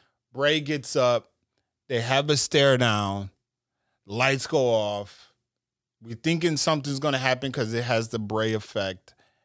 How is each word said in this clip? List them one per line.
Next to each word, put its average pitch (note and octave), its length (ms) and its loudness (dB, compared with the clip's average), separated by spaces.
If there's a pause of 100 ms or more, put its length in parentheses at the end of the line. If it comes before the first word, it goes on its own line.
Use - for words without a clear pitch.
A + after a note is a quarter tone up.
(320)
Bray D3 280 2
gets C#3+ 360 -4
up. B2 360 2 (560)
They A#2+ 120 -2
have C3+ 300 0
a D3 60 4
stare C#3 400 4
down. G2+ 540 0 (760)
Lights B2+ 400 0
go D3+ 120 0 (140)
off. G#2 600 -4 (680)
We're A#2 140 -14
thinking D#3+ 400 0
something's C#3 420 0
gonna C#3 200 -2
happen C3 340 0
'cause A2+ 200 -4
it A#2+ 120 -2
has A2+ 240 0
the A2+ 100 -6
Bray A2 340 -2
effect. G2 640 -6 (300)